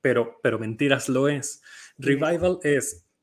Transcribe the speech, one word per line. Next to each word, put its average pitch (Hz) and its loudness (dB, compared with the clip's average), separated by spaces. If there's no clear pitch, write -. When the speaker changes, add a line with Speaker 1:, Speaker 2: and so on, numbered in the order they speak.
Speaker 1:
pero, 120 0
pero 113 2
Mentiras 120 0
lo 135 2
es. 143 -6
Speaker 2:
Sí. 131 -14
Speaker 1:
Revival 170 0
es 143 0